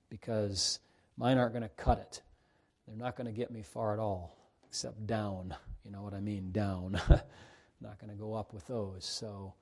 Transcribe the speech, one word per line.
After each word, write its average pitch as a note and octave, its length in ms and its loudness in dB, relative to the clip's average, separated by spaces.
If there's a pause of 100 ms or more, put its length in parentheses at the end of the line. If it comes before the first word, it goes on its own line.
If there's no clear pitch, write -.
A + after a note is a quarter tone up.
because G#2 680 0 (380)
mine B2+ 200 6
aren't A#2+ 160 4
gonna A2+ 160 -4
cut - 300 2
it. - 240 -14 (640)
They're A2 80 -12
not A#2+ 200 -4
gonna A#2+ 160 -6
get A#2+ 200 -4
me A2+ 100 -10
far A2 320 -2
at G#2+ 60 0
all, F#2+ 360 -2 (320)
except A2 380 -8
down. G2 500 -2 (280)
You G2+ 80 -14
know G2+ 100 -10
what G2+ 140 -8
I G2 40 -6
mean? G2 320 -4
Down. F#2+ 560 0
<laughs> - 720 6
Not G#2 200 -14
gonna G#2 160 -12
go G#2+ 180 -6
up G#2+ 180 -6
with G#2 140 -14
those. G2 400 -6
So G2 560 -8